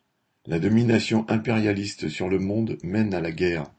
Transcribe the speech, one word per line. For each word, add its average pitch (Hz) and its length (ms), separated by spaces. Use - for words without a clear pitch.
La 82 140
domination 110 680
impérialiste 107 800
sur 92 200
le 95 100
monde 107 460
mène 101 280
à 90 80
la 82 120
guerre, 82 320